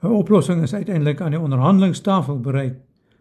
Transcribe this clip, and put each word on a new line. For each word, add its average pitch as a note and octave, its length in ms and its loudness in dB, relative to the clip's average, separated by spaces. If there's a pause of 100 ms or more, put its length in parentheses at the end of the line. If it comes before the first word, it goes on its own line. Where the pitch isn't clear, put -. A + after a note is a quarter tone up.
'n E3 40 -2
Oplossing F#3 560 2
is C3+ 120 -4
uiteindelik D#3 460 -2
aan E3 100 -4
die D#3+ 100 -2
onderhandelingstafel E3 1000 0
bereik. C3 360 -4 (440)